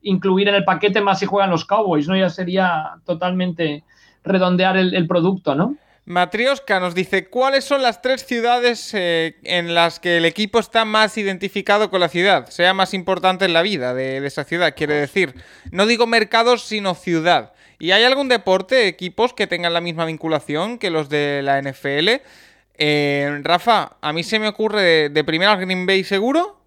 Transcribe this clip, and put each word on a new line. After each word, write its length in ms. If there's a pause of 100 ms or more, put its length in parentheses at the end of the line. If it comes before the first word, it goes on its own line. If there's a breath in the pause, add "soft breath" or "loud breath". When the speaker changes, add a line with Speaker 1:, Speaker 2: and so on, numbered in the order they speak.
Speaker 1:
incluir 460
en 60
el 100
paquete 360
más 180
si 80
juegan 240
los 140
Cowboys, 420
¿no? 100
Ya 140
sería 640 (120)
totalmente 760 (400 soft breath)
redondear 540
el, 180
el 140
producto, 480
¿no? 180 (320 soft breath)
Speaker 2:
Matrioska 760
nos 140
dice, 340
"¿Cuáles 360
son 180
las 200
tres 240
ciudades, 680
eh, 500
en 300
las 260
que 160
el 80
equipo 340
está 260
más 340
identificado 720
con 120
la 80
ciudad? 400
Sea 260
más 200
importante 500
en 80
la 100
vida 320
de, 260
de 60
esa 180
ciudad, 300
quiere 200
decir. 400 (360 loud breath)
No 160
digo 200
mercados, 580
sino 300
ciudad. 580 (260 soft breath)
¿Y 140
hay 100
algún 260
deporte, 600
equipos 460
que 120
tengan 260
la 80
misma 240
vinculación 720
que 120
los 180
de 360
la 140
N 120
F 280
L?". 240 (540 soft breath)
Eh, 680
Rafa, 560
a 120
mí 120
se 140
me 100
ocurre 340
de, 280
de 140
primera 320
Green 300
Bay 160
seguro. 540 (100)